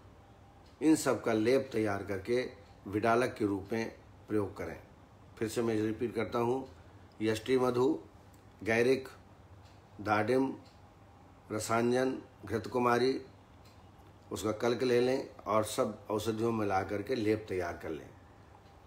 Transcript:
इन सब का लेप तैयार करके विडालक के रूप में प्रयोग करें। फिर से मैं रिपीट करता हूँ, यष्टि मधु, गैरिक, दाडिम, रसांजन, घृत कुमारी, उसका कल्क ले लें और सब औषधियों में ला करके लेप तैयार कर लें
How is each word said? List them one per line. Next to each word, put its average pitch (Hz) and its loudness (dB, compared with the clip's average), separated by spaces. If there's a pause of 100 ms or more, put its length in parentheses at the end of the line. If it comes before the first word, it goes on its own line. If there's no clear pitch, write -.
(800)
इन 156 6
सब 131 0
का 117 2
लेप 123 4
तैयार 101 0
करके 101 -2 (460)
विडालक 113 2
के 110 0
रूप 98 -4
में 113 -4 (320)
प्रयोग 104 -2
करें। 82 -10 (580)
फिर 110 -2
से 120 -2
मैं 113 0
रिपीट 107 -2
करता 113 -2
हूँ, 127 0 (540)
यष्टि 110 2
मधु, 123 2 (760)
गैरिक, 120 2 (960)
दाडिम, 107 2 (1000)
रसांजन, 120 2 (280)
घृत 104 -4
कुमारी, 123 2 (1120)
उसका 110 -4
कल्क 120 0
ले 120 4
लें 131 0
और 107 0
सब 113 -2 (140)
औषधियों 110 0
में 110 -2
ला 98 0
करके 101 -4
लेप 107 0
तैयार 87 -4
कर 82 -10
लें 73 -10 (760)